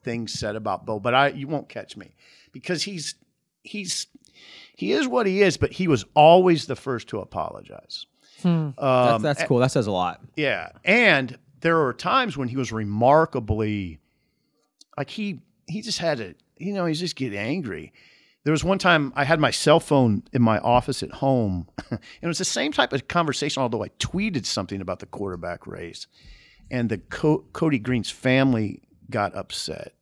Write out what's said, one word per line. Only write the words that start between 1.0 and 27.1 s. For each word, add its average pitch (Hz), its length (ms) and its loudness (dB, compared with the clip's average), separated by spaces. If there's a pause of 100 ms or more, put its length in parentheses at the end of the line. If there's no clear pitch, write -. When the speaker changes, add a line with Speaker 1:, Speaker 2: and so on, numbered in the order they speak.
Speaker 1:
I, 139 140 6
you 135 180 -8
won't 147 220 -6
catch - 280 -14
me 95 160 -20 (380)
because 156 320 -6
he's, 180 320 -8 (480)
he's, - 420 -8 (720)
he - 160 -4
is 277 160 2
what 240 180 0
he 190 160 2
is, 185 160 4
but - 140 0
he 185 160 -2
was 127 260 2
always 170 540 8
the 131 80 -4
first 123 320 -8
to 110 100 -8
apologize. - 880 -10 (380)
Speaker 2:
Hmm. 180 60 2
Speaker 1:
Um, 156 280 0
Speaker 3:
That's, 123 460 4
that's 143 180 -2
Speaker 1:
a- 160 60 -2
Speaker 3:
cool. 127 100 4
That 127 140 4
says 117 160 0
a 107 40 -2
lot. 90 300 -2 (140)
Speaker 1:
Yeah. 107 340 -4 (160)
And 165 540 2 (220)
there 165 180 2
were 131 140 0
times 208 440 -2
when 131 100 -4
he 123 100 -6
was 117 140 -4
remarkably, 107 1300 0 (1000)
like, 143 140 -8
he, 202 320 -8 (260)
he 185 140 -8
just 214 160 -8
had 156 220 -2
to, 90 160 -10 (220)
you 190 180 -6
know, 180 100 -2
he's 160 140 0
just 175 160 -6
get 127 180 -4
angry. 104 580 -6 (540)
There 147 60 2
was 156 140 2
one 190 120 2
time 156 380 2
I 143 80 0
had 156 160 2
my 131 120 4
cell 156 280 4
phone 127 440 4 (100)
in 135 80 4
my 113 180 4
office 123 420 2
at - 100 -8
home, 110 540 0 (140)
<laughs> - 100 -18
and - 80 -6 (240)
it 160 60 -6
was 170 120 -4
the - 40 -4
same - 300 -4
type - 180 2
of 139 160 -4
conversation, 147 560 -2
although 110 220 -2
I - 20 -12 (120)
tweeted 180 460 -4
something 98 360 -4
about 90 180 -6
the 98 60 -16
quarterback 87 600 -8
race, 85 420 -14 (640)
and 120 200 -2
the 107 80 -2
Co-, - 560 -2